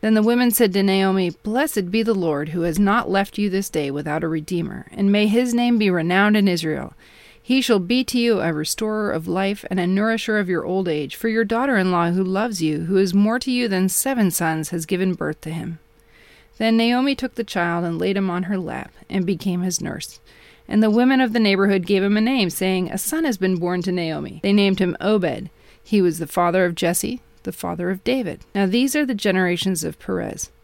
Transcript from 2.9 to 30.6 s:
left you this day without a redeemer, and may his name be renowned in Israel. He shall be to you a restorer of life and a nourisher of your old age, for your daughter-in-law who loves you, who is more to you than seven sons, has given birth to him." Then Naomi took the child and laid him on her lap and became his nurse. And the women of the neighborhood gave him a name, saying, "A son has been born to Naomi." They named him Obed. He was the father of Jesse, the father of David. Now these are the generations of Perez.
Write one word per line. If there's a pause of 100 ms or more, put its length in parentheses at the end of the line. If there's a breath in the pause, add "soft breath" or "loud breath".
left
you
this
day
without
a
redeemer,
and
may
his
name
be
renowned
in
Israel. (480 loud breath)
He
shall
be
to
you
a
restorer
of
life
and
a
nourisher
of
your
old
age,
for
your
daughter-in-law
who
loves
you,
who
is
more
to
you
than
seven
sons,
has
given
birth
to
him." (800 soft breath)
Then
Naomi
took
the
child
and
laid
him
on
her
lap (180)
and
became
his
nurse. (480 loud breath)
And
the
women
of
the
neighborhood
gave
him
a
name,
saying,
"A
son
has
been
born
to
Naomi."
They
named
him
Obed. (340 soft breath)
He
was
the
father
of
Jesse, (220)
the
father
of
David. (140)
Now
these
are
the
generations
of
Perez. (140)